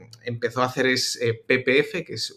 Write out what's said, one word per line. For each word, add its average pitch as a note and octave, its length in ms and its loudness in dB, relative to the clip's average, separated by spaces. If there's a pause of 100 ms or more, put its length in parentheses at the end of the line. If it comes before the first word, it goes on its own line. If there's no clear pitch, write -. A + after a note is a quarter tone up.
(240)
empezó A#2+ 380 -4
a B2+ 40 4
hacer B2+ 200 0
es, B2+ 340 0
eh, A#2 140 0
P B2+ 240 2
P C3 220 4
F, D3+ 240 -4
que A#2 100 -14
es - 220 -8